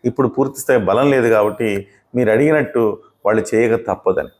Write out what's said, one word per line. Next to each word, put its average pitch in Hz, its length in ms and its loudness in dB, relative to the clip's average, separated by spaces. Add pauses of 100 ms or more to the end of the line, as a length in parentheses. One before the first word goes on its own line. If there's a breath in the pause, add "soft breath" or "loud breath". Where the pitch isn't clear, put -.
ఇప్పుడు 123 240 0
పూర్తి - 320 -4
స్థాయి 127 200 0
బలం 113 300 2
లేదు 127 180 2
కాబట్టి 104 600 0 (260 soft breath)
మీరు 120 160 0
అడిగినట్టు 123 680 0 (280 soft breath)
వాళ్ళు 110 280 0
చేయక 113 340 2
తప్పదని. 90 400 -2 (120)